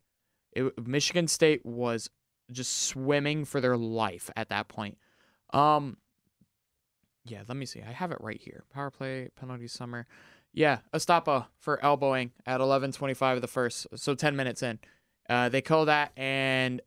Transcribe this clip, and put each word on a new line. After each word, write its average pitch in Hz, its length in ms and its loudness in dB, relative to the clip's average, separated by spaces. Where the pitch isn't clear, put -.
It, 127 360 -4
Michigan 147 400 0
State 156 380 4
was 117 440 -4
just 123 240 -6
swimming 143 580 0
for 139 160 -2
their 123 160 4
life 110 580 -4
at 110 140 -6
that 104 180 0
point. 104 300 -10
Um, 147 460 4
yeah, 104 220 -14
let 127 100 -8
me 131 100 -8
see. 113 160 -14
I 107 80 -12
have 170 200 -6
it 139 80 -6
right 110 220 -8
here. - 300 -18
Power 139 180 -8
play, 131 460 -8
penalty, 127 320 -12
summer. 120 400 -10
Yeah, 147 280 2
Estapa 156 540 2
for 151 240 -2
elbowing 135 480 2
at 127 120 0
eleven 135 320 2
twenty-five 131 460 0
of 120 60 -2
the 120 40 -4
first, - 380 -2
so 139 200 -2
ten 147 200 0
minutes 131 280 -4
in. 117 160 -4
Uh, 123 200 4
they 131 120 2
kill 156 240 4
that, 147 320 4
and 131 680 0